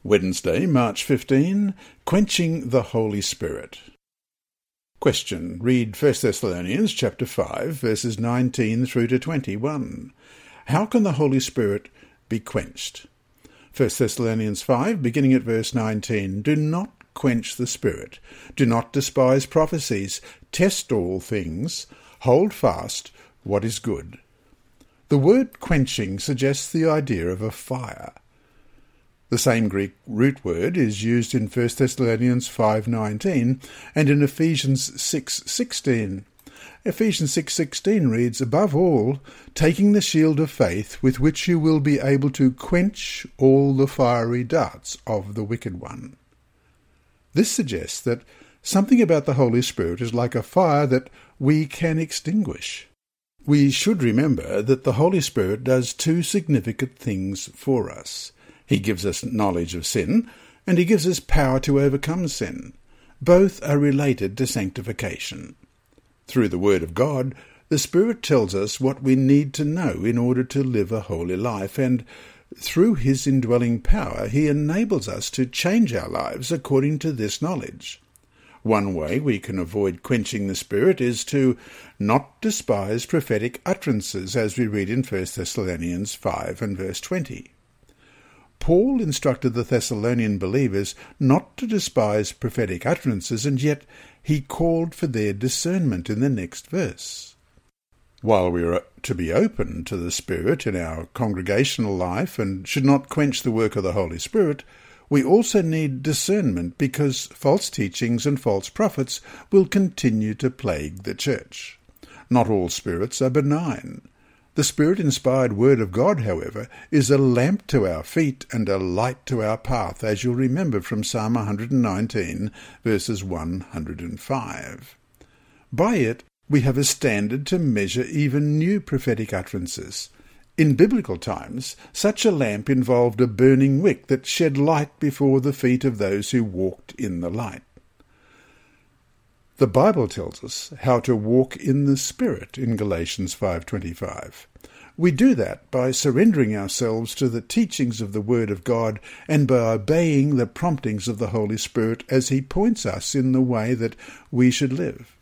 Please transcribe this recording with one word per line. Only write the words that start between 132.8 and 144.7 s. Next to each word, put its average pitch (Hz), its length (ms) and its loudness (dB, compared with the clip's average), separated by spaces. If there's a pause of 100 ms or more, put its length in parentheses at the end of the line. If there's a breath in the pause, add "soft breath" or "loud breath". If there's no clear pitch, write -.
a 123 60 6
burning 135 540 4
wick 185 260 0
that 131 180 -2
shed 147 320 0
light 147 420 0
before 139 400 2
the 135 140 0
feet 127 320 2
of 117 140 0
those 101 320 -2
who 120 120 2
walked 92 520 -4
in 92 260 -6
the 85 80 -4
light. 101 320 -8 (1900 soft breath)
The 131 120 4
Bible 135 400 4
tells - 340 -10
us - 380 -14
how 123 220 2
to 120 160 2
walk 123 400 2
in 139 260 0
the 139 140 4
Spirit - 600 -6
in 117 200 -2
Galatians 95 560 -4
five 87 320 -4
twenty-five. - 800 -10 (480 loud breath)